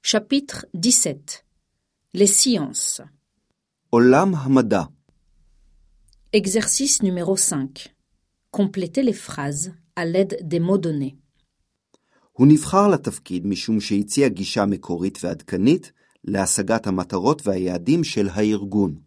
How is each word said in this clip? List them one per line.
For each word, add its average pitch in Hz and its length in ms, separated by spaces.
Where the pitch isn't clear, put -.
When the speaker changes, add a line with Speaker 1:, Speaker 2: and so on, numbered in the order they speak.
Speaker 1:
Chapitre 269 500
dix-sept. 165 680
Les 196 140
sciences. - 720
Speaker 2:
עולם 131 440
המדע. 127 480
Speaker 1:
Exercice 214 680
numéro 185 340
cinq. 135 520
Complétez 196 500
les 226 240
phrases 147 460
à - 80
l'aide 185 380
des 170 180
mots 190 180
donnés. 143 360
Speaker 2:
הוא 131 140
נבחר 170 420
לתפקיד 92 580
משום 104 340
שהציע 104 480
גישה 98 380
מקורית 92 560
ועדכנית 95 720
להשגת 101 600
המטרות 95 600
והיעדים 92 580
של 101 240
הארגון. 101 800